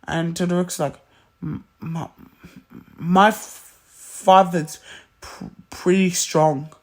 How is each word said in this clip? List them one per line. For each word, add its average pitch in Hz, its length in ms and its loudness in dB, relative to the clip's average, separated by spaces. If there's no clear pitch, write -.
And 165 280 -4
Todoric's 175 440 -2
like, 139 200 -6
M-, 151 220 -10
my, 165 300 -10
my 185 320 4
f-, - 560 -8
father's 180 920 2
pr-, - 240 -18
pretty 185 420 0
strong. 156 580 0